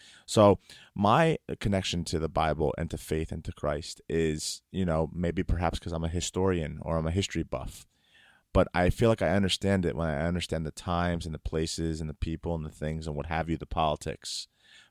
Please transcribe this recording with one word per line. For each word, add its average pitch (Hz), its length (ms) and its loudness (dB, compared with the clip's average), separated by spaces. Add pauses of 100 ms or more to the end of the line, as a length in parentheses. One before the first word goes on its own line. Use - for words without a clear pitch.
(280)
So 101 320 8 (340)
my 127 460 4 (200)
connection 92 440 0
to 80 160 -2
the 78 100 0
Bible 76 480 2
and 82 140 -4
to 78 80 -6
faith 78 320 -4
and 80 140 -8
to 87 80 -8
Christ - 540 -6
is, 78 540 -2 (100)
you 92 140 -2
know, 80 260 2
maybe 85 300 -2
perhaps 85 380 0
'cause 85 120 -10
I'm 82 120 -4
a 82 60 -2
historian 85 760 -2
or 82 160 -2
I'm 80 80 0
a 80 40 0
history 90 300 0
buff. - 460 -8 (640)
But 92 180 6
I 90 200 4
feel 113 180 4
like 113 140 2
I 78 60 4
understand 98 540 2
it 73 120 0
when 82 120 -2
I 76 200 0
understand 85 360 -2
the 78 80 -6
times 87 540 -2
and 80 80 -6
the 73 60 -8
places 80 640 -2
and 80 60 -6
the 76 60 -8
people 82 400 -4
and 80 100 -4
the 78 60 -8
things 78 380 -6
and 76 80 -4
what 71 100 -6
have 80 240 -2
you, 80 80 0
the - 80 -10
politics. - 840 -4 (440)